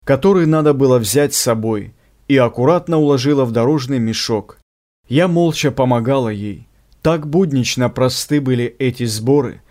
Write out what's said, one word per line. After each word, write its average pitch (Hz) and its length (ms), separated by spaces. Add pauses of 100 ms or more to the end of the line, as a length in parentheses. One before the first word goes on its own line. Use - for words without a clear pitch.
которые 170 400
надо 156 280
было 131 260
взять 135 340
с - 60
собой, 110 540 (340)
и 135 100
аккуратно 156 600
уложила 143 480
в 117 60
дорожный 127 480
мешок. 110 600 (480)
Я 156 200
молча 165 440
помогала 127 580
ей. 104 380 (340)
Так 160 260
буднично 139 640
просты 131 520
были 127 240
эти 120 400
сборы, 117 640